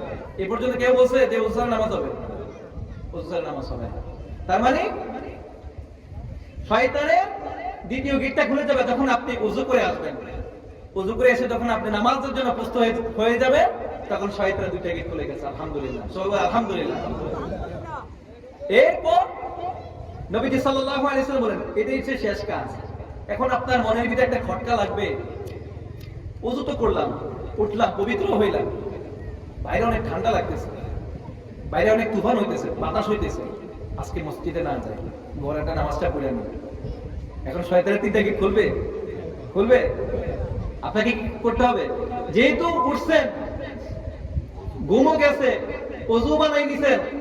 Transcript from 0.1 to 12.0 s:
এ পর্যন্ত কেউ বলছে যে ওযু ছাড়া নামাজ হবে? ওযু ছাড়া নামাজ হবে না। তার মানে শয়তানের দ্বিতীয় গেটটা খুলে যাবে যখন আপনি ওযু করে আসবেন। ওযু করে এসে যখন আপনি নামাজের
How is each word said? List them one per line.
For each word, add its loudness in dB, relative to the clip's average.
এ -2
পর্যন্ত 0
কেউ 6
বলছে 8
যে 2
ওযু 0
ছাড়া 2
নামাজ 2
হবে? -2
ওযু -8
ছাড়া -2
নামাজ -6
হবে -6
না। -8
তার 4
মানে 4
শয়তানের 4
দ্বিতীয় 0
গেটটা 2
খুলে 2
যাবে 4
যখন 2
আপনি 0
ওযু 0
করে 4
আসবেন। -2
ওযু -2
করে 8
এসে 2
যখন 0
আপনি 0
নামাজের 2